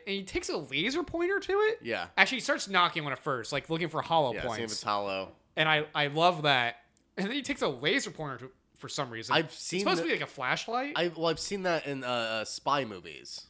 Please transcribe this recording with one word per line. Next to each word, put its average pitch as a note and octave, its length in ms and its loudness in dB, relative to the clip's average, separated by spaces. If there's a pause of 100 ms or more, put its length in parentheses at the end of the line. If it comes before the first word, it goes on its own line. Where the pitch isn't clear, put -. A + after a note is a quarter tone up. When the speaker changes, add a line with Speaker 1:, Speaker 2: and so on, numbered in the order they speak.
Speaker 1:
and G3 100 -2
he G3 60 -4
takes F4 260 -4
a E4+ 80 -2
laser F3 460 -2
pointer F4 380 0
to - 120 -2
it. G#4+ 300 2
Speaker 2:
Yeah. G#2+ 240 -2 (100)
Speaker 1:
Actually, G3+ 220 6
he G3+ 40 -4
starts C#4 260 -2
knocking F3 360 4
on C#3+ 80 -2
it B2+ 60 -4
first, B2+ 340 -4
like, C#3 160 -2
looking E3 200 -2
for D3+ 120 -2
hollow D3+ 320 4
Speaker 2:
Yeah, G2 100 -4
seeing A#2 100 -2
if A2 80 -2
Speaker 1:
points. A2 140 -2
Speaker 2:
it's - 80 -4
hollow. G2+ 500 0 (240)
Speaker 1:
And D#3 120 4
I, D3+ 160 4 (100)
I D3 120 2
love D#3+ 380 4
that. B2 320 4 (420)
And F#3+ 80 0
then A3+ 80 -4
he C#4+ 80 -2
takes C#4 180 -4
a A3+ 80 2
laser D#3+ 420 0
pointer C#3 360 -8
to, B2+ 40 -16 (280)
for C3+ 100 -12
some B2+ 220 -4
reason. A2+ 240 -2
Speaker 2:
I've D#3 120 6
Speaker 1:
It's - 120 -14
Speaker 2:
seen - 220 -2
Speaker 1:
supposed F#4+ 180 2
Speaker 2:
the E4+ 60 -2
Speaker 1:
to E4+ 40 -2
be, C4 60 2
like, D#3 80 -2
a C3+ 100 -4
flashlight. A3+ 640 -2
Speaker 2:
I, F3 120 2
well, D#3+ 180 -2
I've D#3+ 140 2
seen G3 240 -4
that E3+ 220 2
in, C#3 180 -4
uh, - 20 -4
uh, A2+ 380 0
spy C#3 420 0
movies. E2+ 640 -12